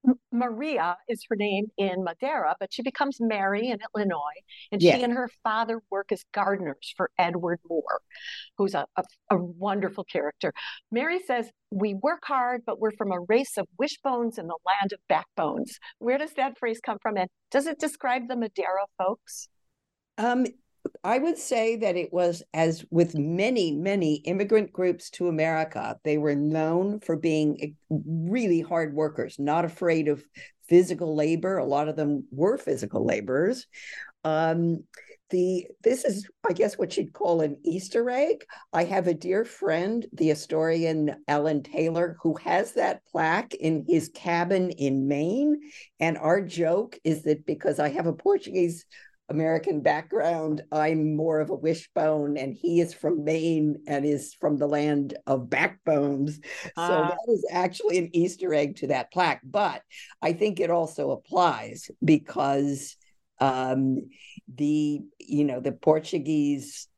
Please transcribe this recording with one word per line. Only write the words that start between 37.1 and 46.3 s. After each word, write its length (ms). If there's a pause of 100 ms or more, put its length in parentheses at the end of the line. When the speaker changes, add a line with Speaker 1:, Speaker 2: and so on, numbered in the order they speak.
Speaker 2:
call 280
an 220
Easter 480
egg. 340 (260)
I 120
have 240
a 80
dear 280
friend, 720
the 140
historian 880 (120)
Alan 360
Taylor, 580
who 220
has 300
that 340
plaque 480
in 320
his 260
cabin 560
in 380
Maine. 540 (380)
And 200
our 220